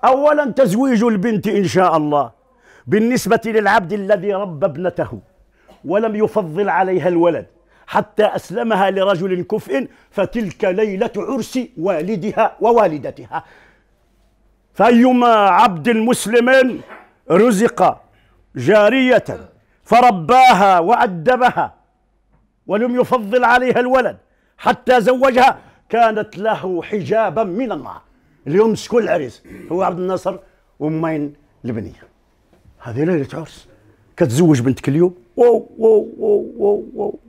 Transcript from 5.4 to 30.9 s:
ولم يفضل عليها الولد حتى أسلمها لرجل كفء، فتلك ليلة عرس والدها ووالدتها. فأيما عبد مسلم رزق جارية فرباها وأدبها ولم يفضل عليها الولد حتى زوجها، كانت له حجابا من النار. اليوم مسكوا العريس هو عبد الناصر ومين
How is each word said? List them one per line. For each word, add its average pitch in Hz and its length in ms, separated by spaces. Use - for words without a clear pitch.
ولم 208 300
يفضل 202 540
عليها 185 380
الولد 165 380
حتى - 380
أسلمها 196 680
لرجل 190 520
كفء، - 440
فتلك 208 520
ليلة 202 540
عرس 233 420
والدها 185 840
ووالدتها. 160 840
فأيما 240 600
عبد 196 560
مسلم 240 920
رزق 196 680
جارية 214 680
فرباها 208 960
وأدبها 214 920
ولم 240 320
يفضل 247 440
عليها 247 360
الولد 254 380
حتى 247 440
زوجها، 254 560
كانت 214 480
له 180 460
حجابا 202 600
من 214 280
النار. 127 300
اليوم 208 240
مسكوا 226 300
العريس 160 420
هو 180 120
عبد 180 160
الناصر 185 380
ومين 156 540